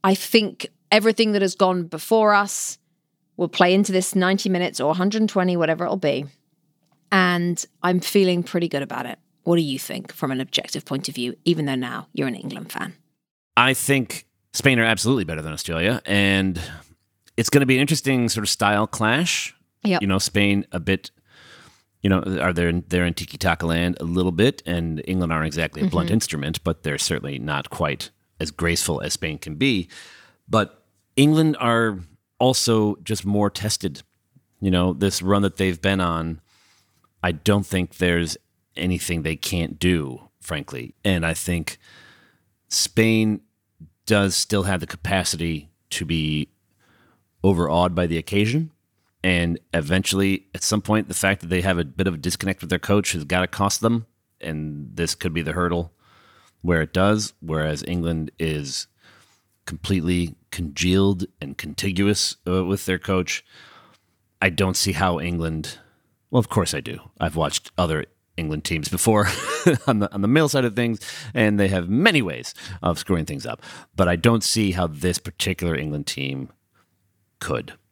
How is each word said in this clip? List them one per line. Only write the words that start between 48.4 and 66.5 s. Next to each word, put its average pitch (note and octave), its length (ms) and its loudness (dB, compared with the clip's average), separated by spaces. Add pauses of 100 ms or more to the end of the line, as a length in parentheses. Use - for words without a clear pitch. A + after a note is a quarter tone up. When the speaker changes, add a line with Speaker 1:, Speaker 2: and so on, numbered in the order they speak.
Speaker 2:
And E2+ 360 2 (140)
eventually, F#2+ 800 0
at - 100 -8
some G#2+ 180 0
point, G#2+ 260 0
the - 60 -10
fact G2 280 0
that E2+ 60 -12
they F2+ 140 0
have F#2 160 2
a E2+ 80 0
bit F#2 220 -2
of F2 80 -2
a - 20 -10
disconnect F2+ 440 -4
with E2 80 -12
their F2+ 100 0
coach G2+ 340 0
has E2 100 -4
gotta F2+ 240 0
cost - 340 -2
them. A2+ 240 0 (360)
And D#2 540 -8
this E2+ 200 -2
could E2 180 -4
be E2 80 -2
the D#2 120 -4
hurdle E2+ 400 -2 (680)
where E2+ 200 2
it D2+ 120 -4
does, G#2 480 2
whereas D#2 460 -2
England E2 520 -2
is D2+ 480 -4 (800)
completely F2 680 -2 (160)
congealed F2+ 760 2 (160)
and C#2 160 -10
contiguous, G2 760 -2 (120)
uh, F#2 180 0
with G2 200 -2
their F#2 140 -2
coach. F#2 460 -2 (960)
I G2 80 2
don't F#2 260 0
see - 160 -2
how F2 280 0
England, E2 580 -4 (540)
well, B2+ 80 4
of A2 100 0
course F2+ 240 0